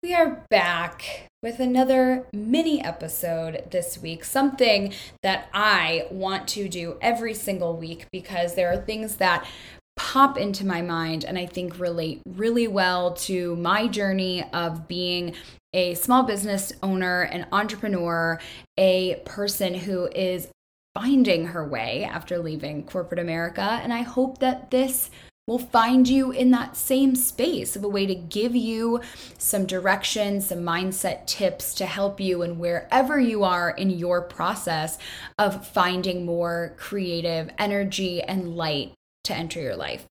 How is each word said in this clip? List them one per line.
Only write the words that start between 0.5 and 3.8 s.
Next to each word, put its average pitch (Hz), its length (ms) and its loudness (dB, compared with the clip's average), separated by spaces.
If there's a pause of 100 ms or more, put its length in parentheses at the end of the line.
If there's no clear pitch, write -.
back 175 760 0 (140)
with 233 180 -6
another 254 720 4
mini 294 500 2
episode 165 840 -4
this 175 260 -2